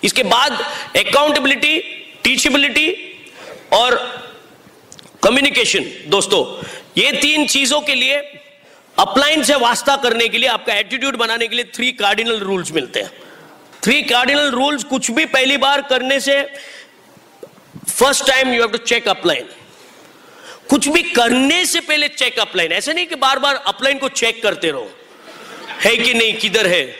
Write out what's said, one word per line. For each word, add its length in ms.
इसके 180
बाद 300
accountability, 800
teachability 920
और 240
communication। 720
दोस्तों, 640
ये 100
तीन 340
चीजों 340
के 140
लिए, 220
अपलाइन 440
से 120
वास्ता 420
करने 320
के 100
लिए 100
आपका 260
attitude 420
बनाने 320
के 80
लिए 80
थ्री 280
cardinal 460
rules 340
मिलते 280
हैं। 120
Three 180
cardinal 480
rules, 340
कुछ 260
भी 140
पहली 320
बार 260
करने 380
से 280
first 340
time 220
you 160
have 120
to 80
check 240
upline। 400
कुछ 180
भी 140
करने 640
से 140
पहले 280
check 300
upline। 340
ऐसे 220
नहीं 120
कि 80
बार 240
बार 160
upline 440
को 100
check 340
करते 280
रहो, 200
है 160
कि 180
नहीं, 200
किधर 320
है। 160